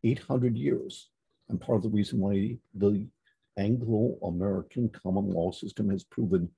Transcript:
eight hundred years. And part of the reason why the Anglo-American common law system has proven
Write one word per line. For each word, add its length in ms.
eight 160
hundred 360
years. 520
And 120
part 160
of 60
the 60
reason 320
why 360
the 320
Anglo-American 1300
common 400
law 200
system 400
has 140
proven 540